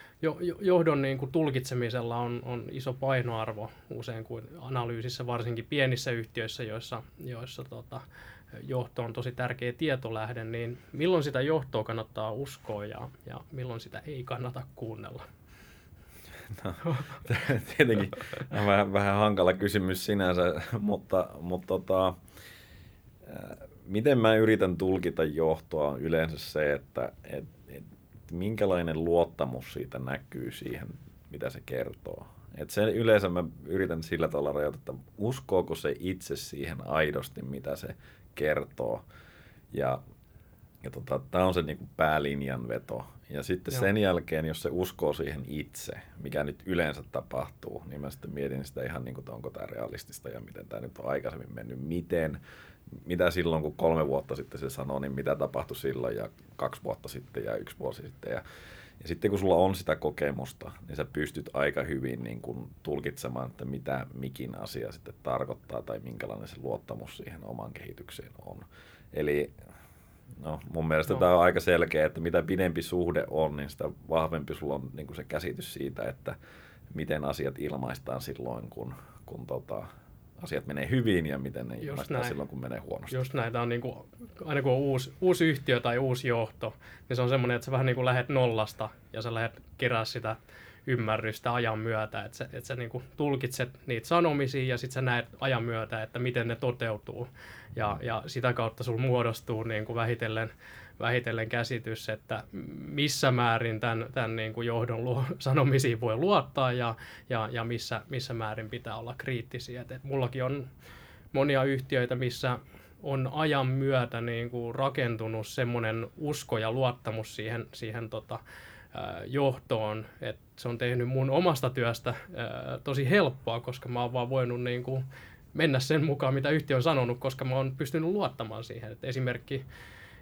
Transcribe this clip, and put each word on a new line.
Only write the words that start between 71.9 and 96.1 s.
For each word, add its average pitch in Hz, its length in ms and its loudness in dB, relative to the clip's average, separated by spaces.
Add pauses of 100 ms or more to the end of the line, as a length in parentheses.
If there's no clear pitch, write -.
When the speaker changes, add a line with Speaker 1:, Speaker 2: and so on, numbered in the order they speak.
Speaker 2:
että 78 140 -4
mitä 85 220 4
pidempi 87 400 2
suhde 85 480 2
on, 78 260 2
niin 71 140 -6
sitä - 140 -6 (240)
vahvempi 80 460 2
sulla 71 200 -2
on 67 200 -6
niin 73 120 -8
kun 78 100 -12
se 78 80 -8
käsitys - 480 -6
siitä, 69 300 -6
että - 340 -6 (580)
miten 78 300 -2
asiat 69 340 -2
ilmaistaan 64 600 -4
silloin, 60 500 -8
kun, 60 240 -10 (320)
kun - 200 -12
tota, 64 400 -6 (560)
asiat - 240 -4
menee 69 240 -4
hyvin 104 360 4
ja 69 120 -2
miten 64 300 -6
ne 60 60 -8
Speaker 1:
Just 58 100 -8
Speaker 2:
ilmaistaan 139 360 -4
Speaker 1:
näin. - 80 0
Speaker 2:
silloin, - 200 -4
kun 135 120 -10
menee 123 180 -6
huonosti. - 380 -8
Speaker 1:
Just 131 180 -4
näin. 117 180 -2
Tää 120 100 0
on 120 60 0
niinku, 120 400 -4 (360)
aina 143 180 0
kun 131 100 6
on 131 60 6
uusi, 135 420 2
uusi 180 260 6
yhtiö 131 340 4
tai 120 180 2
uusi 131 300 2
johto, 117 460 0 (340)
niin 127 80 0
se 127 60 4
on 123 60 4
semmonen, 123 260 4
että 120 120 -2
sä 131 60 -6
vähän 131 140 4
niinku 123 180 4
lähet 127 240 4
nollasta 113 600 2 (240)
ja 110 100 -6
sä 117 120 -2
lähet 113 280 -2 (160)
kerää 120 260 4
sitä 110 320 -4 (500)
ymmärrystä 113 680 0
ajan 117 240 2
myötä, 107 460 -2
että 107 140 -14
sä, 117 60 -6
että - 220 -12
sä 127 100 -6
niinku 123 260 -6 (140)
tulkitset 131 520 0 (180)
niitä 117 220 -2
sanomisia 143 560 4
ja 123 140 0
sit 127 140 -8
sä 131 100 -2
näet 123 240 2 (140)
ajan 131 220 2
myötä, 113 400 -2
että - 160 -6